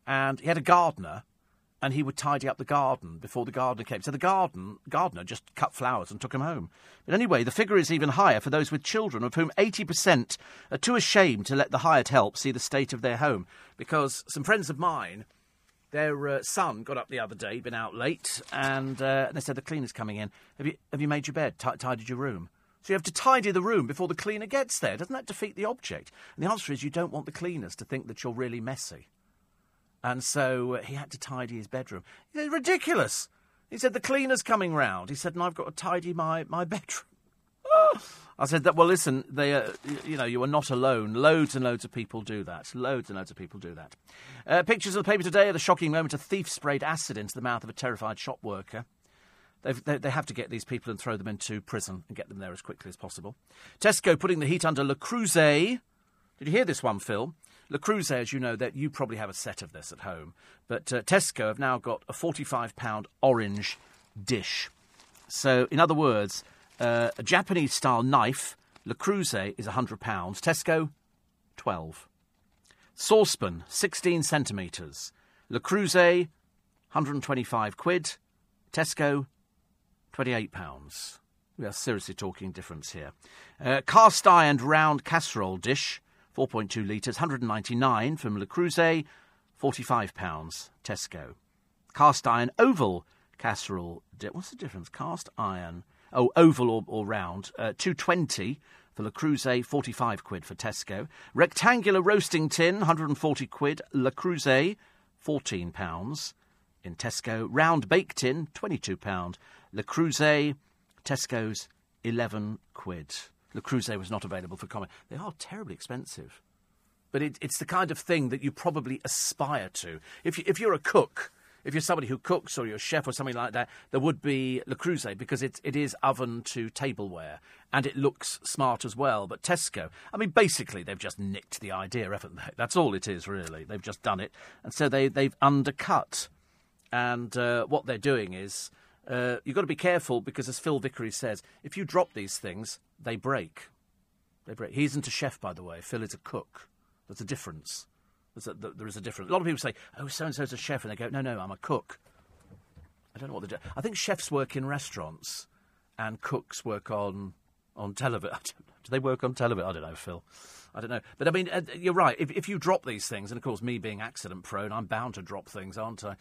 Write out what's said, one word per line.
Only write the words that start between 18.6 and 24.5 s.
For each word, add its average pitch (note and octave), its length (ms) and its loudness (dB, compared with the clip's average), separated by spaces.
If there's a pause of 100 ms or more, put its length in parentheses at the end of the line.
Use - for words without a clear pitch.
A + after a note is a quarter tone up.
uh, C3+ 320 2
they D3 80 -6
said, C3+ 140 -4
"The C#3 80 -6
cleaner's D3 300 -4
coming G#2+ 240 -6
in. G#2+ 160 -8 (260)
Have C#3 80 -6
you, D#3+ 100 -4 (140)
have C#3+ 100 -4
you D3 80 0
made D3 180 0
your - 80 -8
bed, D3+ 240 -2
ti-, B2+ 200 -4
tidied A#2+ 300 -4
your B2 100 -6
room?" G#2+ 300 -6 (340)
So F#3+ 100 -4
you - 20 4
have F#3 80 0
to E3+ 100 -6
tidy B3+ 380 4
the F3+ 120 2
room G3 240 2
before E3 220 -2
the E3+ 60 -4
cleaner G#3+ 320 -6
gets C4 320 -2